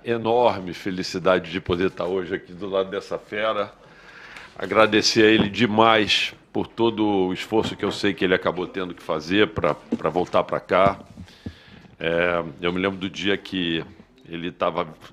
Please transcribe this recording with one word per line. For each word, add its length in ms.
enorme 640
felicidade 800
de 80
poder 280
estar 180
hoje 300
aqui 180
do 160
lado 220
dessa 260
fera. 560
Agradecer 680
a 80
ele 180
demais 840
por 140
todo 360
o 300
esforço 420
que 80
eu 80
sei 220
que 100
ele 120
acabou 320
tendo 260
que 80
fazer 460
pra, 260
pra 380
voltar 320
pra 160
cá. 400
É, 440
eu 100
me 80
lembro 200
do 100
dia 260
que 480
ele 220
tava 360